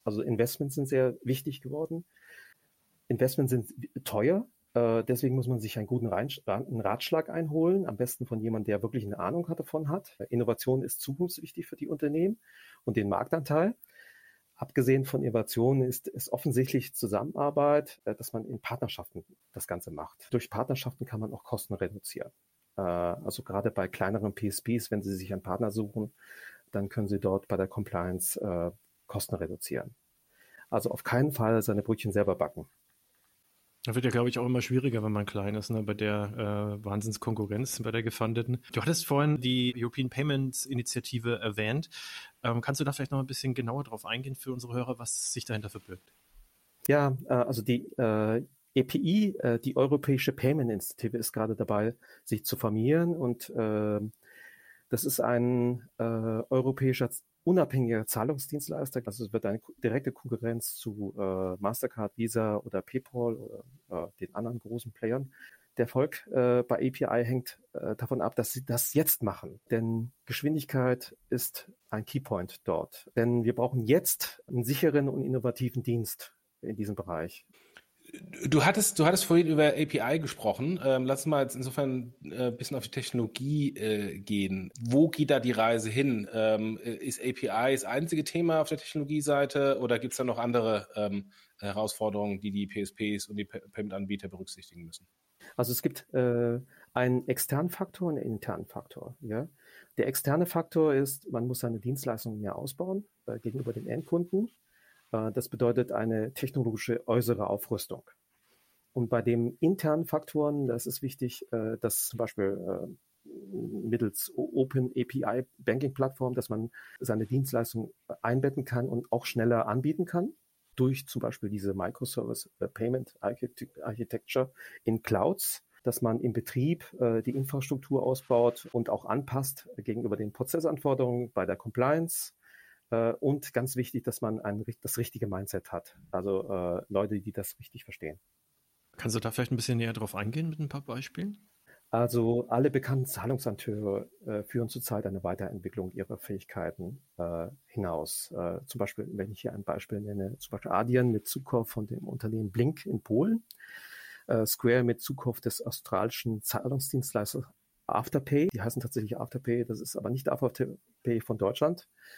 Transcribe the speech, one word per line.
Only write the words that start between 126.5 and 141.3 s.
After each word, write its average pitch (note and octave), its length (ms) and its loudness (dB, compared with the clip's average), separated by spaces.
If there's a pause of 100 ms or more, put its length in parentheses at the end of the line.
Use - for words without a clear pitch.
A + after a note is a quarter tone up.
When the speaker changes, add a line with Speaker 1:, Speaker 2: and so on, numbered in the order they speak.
Speaker 1:
äh, A2+ 220 4
die B2+ 140 -2
Infrastruktur C3+ 640 0
ausbaut A#2+ 680 4
und A#2 160 0
auch - 160 0
anpasst C3 720 -2
gegenüber G#2+ 400 -2
den G#2+ 160 -4
Prozessanforderungen C3 1000 0
bei F#2 140 0
der F2 100 0
Compliance. C#3+ 760 0 (580)
Äh, A#2 220 4
und C#3 400 0
ganz B2+ 240 0
wichtig, B2 280 -2
dass - 180 -4
man A2 180 0
ein G#2 220 -2
ri-, - 180 -8
das - 180 -4
richtige A2+ 280 -4
Mindset G2 440 -6
hat. - 280 -8 (120)
Also, F#2+ 380 0
äh, F2+ 400 -2
Leute, G2+ 320 0
die G#2 120 -8
das - 280 -8
richtig - 240 -20
verstehen. D#2+ 340 -10 (800)
Speaker 2:
Kannst A2+ 180 -4
du A2+ 60 -2
da A#2 100 -2
vielleicht B2 220 -2
ein B2+ 40 2
bisschen A#2 220 0
näher A#2 140 -2
drauf G#2+ 220 -6
eingehen A#2 360 -2
mit D#3 80 -8
ein D3+ 100 -4
paar C#3 160 -8
Beispielen? E3+ 540 -8 (520)